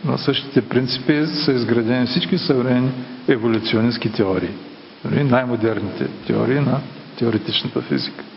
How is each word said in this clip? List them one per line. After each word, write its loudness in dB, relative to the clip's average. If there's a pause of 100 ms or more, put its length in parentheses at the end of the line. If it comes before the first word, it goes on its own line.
На 0
същите 0
принципи 0
са 0
изградени 2
всички 0
съвременни 2 (360)
еволюционистки 2
теории, 0 (560)
дори 2
най-модерните 0 (200)
теории 2
на 2 (380)
теоретичната -2
физика. -4 (140)